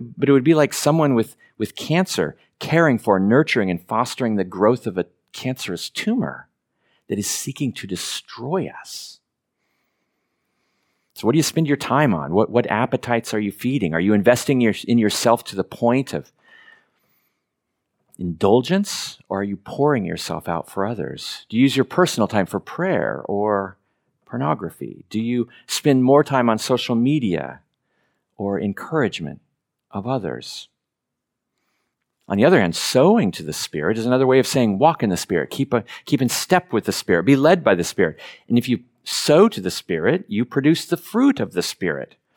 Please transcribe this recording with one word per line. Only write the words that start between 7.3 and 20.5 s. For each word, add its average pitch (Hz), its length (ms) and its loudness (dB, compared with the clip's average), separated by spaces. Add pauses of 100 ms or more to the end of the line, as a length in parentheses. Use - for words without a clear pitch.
seeking 135 440 -6
to - 120 -14
destroy 123 800 -8
us. - 520 -18 (1900)
So - 120 -8
what 113 60 4
do 156 60 2
you 156 40 4
spend 160 260 -2
your 139 100 2
time 135 340 2
on? 76 220 -4
What, 107 160 2
what 117 200 0
appetites 117 640 -2
are 107 80 -2
you 101 120 -2
feeding? 113 420 -2
Are 82 60 0
you 98 120 2
investing 120 480 4
your, 110 140 2 (120)
in 117 120 2
yourself 113 460 2
to - 120 -14
the 98 80 -2
point 123 480 -2
of - 180 -8 (1900)
indulgence, 113 1000 0 (100)
or 98 120 -4
are 101 40 -4
you 101 120 -6
pouring 139 480 -2
yourself 82 440 -8
out 82 220 -4